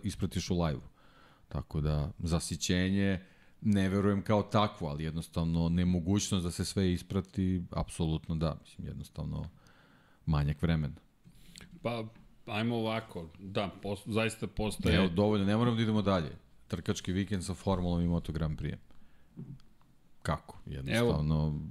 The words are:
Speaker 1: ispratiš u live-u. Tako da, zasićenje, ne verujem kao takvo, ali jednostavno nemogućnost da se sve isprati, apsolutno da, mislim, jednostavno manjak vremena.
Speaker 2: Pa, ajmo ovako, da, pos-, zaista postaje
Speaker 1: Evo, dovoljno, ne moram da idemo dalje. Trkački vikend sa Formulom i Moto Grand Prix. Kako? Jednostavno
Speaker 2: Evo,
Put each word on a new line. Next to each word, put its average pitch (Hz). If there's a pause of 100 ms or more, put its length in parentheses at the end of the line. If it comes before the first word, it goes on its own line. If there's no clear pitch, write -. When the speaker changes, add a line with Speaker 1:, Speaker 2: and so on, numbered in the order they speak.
Speaker 1:
ispratiš 92
u 87
live-u. 73 (580)
Tako 73
da, 73
zasićenje, 92 (420)
ne 98
verujem 98
kao 104
takvo, 104
ali 73
jednostavno 82
nemogućnost 90
da 85
se 90
sve 92
isprati, 92
apsolutno 80
da, 80
mislim, -
jednostavno 76 (760)
manjak 73
vremena. 78 (840)
Speaker 2:
Pa, 117 (400)
ajmo 113
ovako, 110 (100)
da, 98 (140)
pos-, 101
zaista 110
postaje 107
Speaker 1:
Evo, 95
dovoljno, 101
ne 104
moram 120
da 113
idemo 107
dalje. 92 (360)
Trkački 95
vikend 95
sa 90
Formulom 87
i 85
Moto 85
Grand 78
Prix. 73 (1400)
Kako? -
Jednostavno 76
Speaker 2:
Evo, 76 (120)